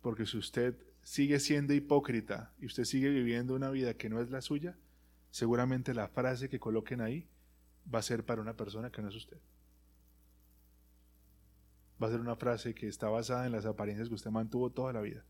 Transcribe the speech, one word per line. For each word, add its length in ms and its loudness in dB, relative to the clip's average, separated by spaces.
Porque 240 -2
si 100 -4
usted 380 0
sigue 340 4
siendo 360 4
hipócrita 840 2
y 80 -10
usted 180 -2
sigue 240 2
viviendo 460 2
una 160 0
vida 240 0
que 140 -6
no 120 -2
es 100 -2
la 100 -4
suya, 360 -4
seguramente 640 2
la 140 -2
frase 400 0
que 100 -4
coloquen 420 -2
ahí 280 -4
va 80 2
a 20 -4
ser 220 -2
para 180 -2
una 140 -6
persona 340 -6
que 100 -10
no 100 -6
es 40 -12
usted. 240 -14
Va 60 4
a 20 2
ser 100 0
una 140 -2
frase 400 0
que 140 -6
está 200 -2
basada 380 0
en 60 0
las 140 -2
apariencias 420 -2
que 80 -4
usted 140 -8
mantuvo 400 0
toda 220 -2
la 80 -4
vida. 280 -6